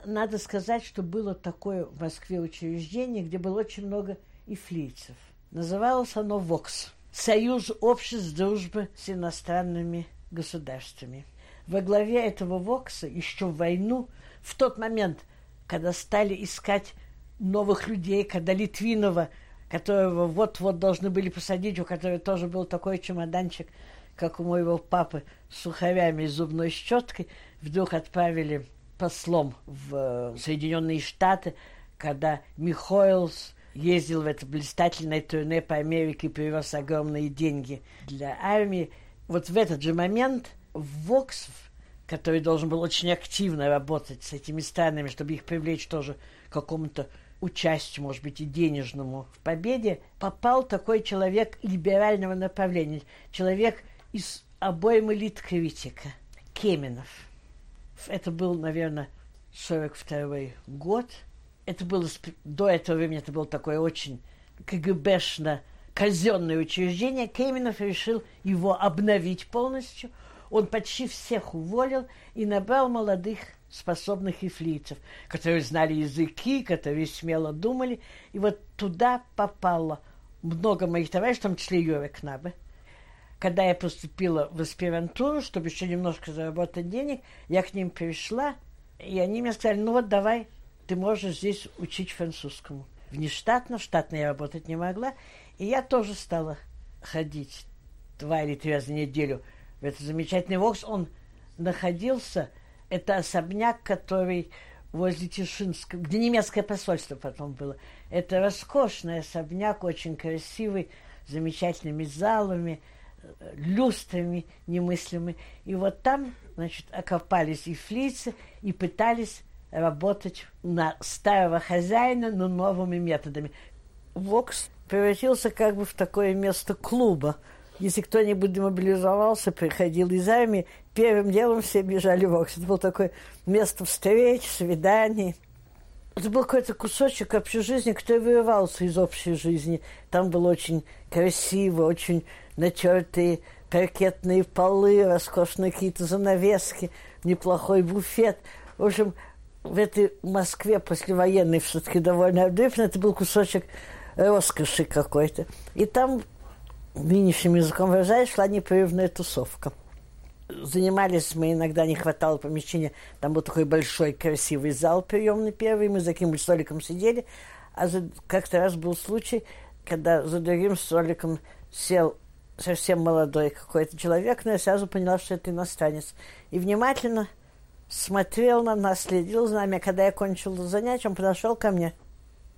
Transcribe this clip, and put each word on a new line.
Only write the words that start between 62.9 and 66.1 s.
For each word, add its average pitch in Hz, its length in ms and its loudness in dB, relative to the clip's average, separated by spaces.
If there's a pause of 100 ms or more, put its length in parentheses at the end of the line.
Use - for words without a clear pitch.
времени 160 200 -2
это 147 140 -10
было 151 160 -4
такое 151 320 -4
очень 160 420 -4 (460)
К - 80 -8
Г 175 180 0
Бшно-казённое 170 1600 0